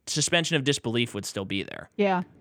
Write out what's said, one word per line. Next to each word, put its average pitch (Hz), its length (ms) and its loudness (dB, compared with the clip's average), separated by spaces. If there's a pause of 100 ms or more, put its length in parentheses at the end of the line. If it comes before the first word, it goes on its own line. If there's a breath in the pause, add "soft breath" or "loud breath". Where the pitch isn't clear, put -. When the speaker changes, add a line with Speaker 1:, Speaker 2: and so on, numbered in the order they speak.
Speaker 1:
suspension 160 480 0
of 139 80 2
disbelief 120 500 2
would 101 100 -6
still 101 200 -4
be 95 180 -4
there. - 340 -10
Speaker 2:
Yeah. 190 260 2 (180)